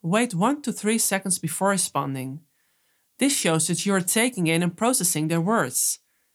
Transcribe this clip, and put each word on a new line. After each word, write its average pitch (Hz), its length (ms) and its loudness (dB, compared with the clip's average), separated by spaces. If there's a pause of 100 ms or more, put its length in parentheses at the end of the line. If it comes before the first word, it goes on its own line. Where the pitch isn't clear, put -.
Wait 214 320 0
one 240 280 0
to 247 100 -4
three 220 260 0
seconds 196 400 0
before 190 300 -2
responding. 139 720 -2 (760)
This 277 180 2
shows 160 320 2
that 180 180 -2
you 202 80 2
are 190 60 2
taking 220 480 0
in 165 120 4
and 175 160 0
processing 180 520 0
their 165 120 0
words. 175 600 0 (340)